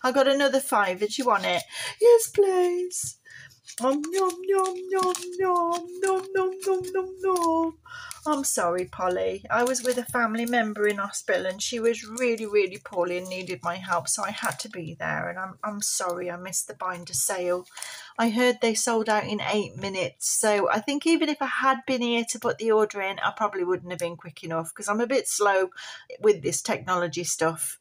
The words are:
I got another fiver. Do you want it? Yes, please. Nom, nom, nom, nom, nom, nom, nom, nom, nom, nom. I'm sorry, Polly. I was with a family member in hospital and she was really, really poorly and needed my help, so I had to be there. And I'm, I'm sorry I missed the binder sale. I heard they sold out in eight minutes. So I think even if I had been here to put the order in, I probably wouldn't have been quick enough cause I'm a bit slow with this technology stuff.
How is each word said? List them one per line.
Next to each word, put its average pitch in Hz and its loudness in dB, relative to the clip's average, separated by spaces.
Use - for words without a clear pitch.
I 254 0
got 294 6
another 277 4
fiver. 202 2
Do 214 -2
you 269 -2
want 202 4
it? 175 0
Yes, 466 8
please. 359 2
Nom, 269 2
nom, 370 2
nom, 381 2
nom, 370 2
nom, 349 0
nom, 381 0
nom, 381 2
nom, 381 0
nom, 370 -4
nom. 330 2
I'm 294 0
sorry, 180 0
Polly. 190 -2
I 233 2
was 247 0
with 247 0
a 247 -4
family 233 0
member 220 0
in 208 2
hospital 185 -2
and 185 -4
she - -4
was 226 0
really, 226 -2
really 202 2
poorly 180 -2
and 185 -6
needed 185 -6
my 170 -2
help, 185 -2
so - -2
I 196 -4
had 214 -4
to 220 -10
be 165 -10
there. 160 -2
And 175 -8
I'm, 190 -10
I'm 208 -6
sorry 180 -4
I 175 -6
missed 180 -6
the 214 -12
binder 175 -8
sale. 180 -2
I 233 2
heard 247 2
they 226 2
sold 220 0
out 214 2
in 208 -2
eight 202 -2
minutes. 190 -4
So 208 2
I 214 2
think 285 -2
even 320 4
if 302 -2
I 277 -2
had 262 2
been 262 0
here 233 2
to 233 -6
put - -2
the 226 0
order 214 4
in, 190 -4
I - 0
probably 202 -2
wouldn't 180 -2
have 180 -8
been 170 -4
quick - -16
enough 165 -4
cause 202 -10
I'm 214 2
a 240 0
bit 240 2
slow 190 2
with 208 4
this 170 -2
technology 175 -2
stuff. - -2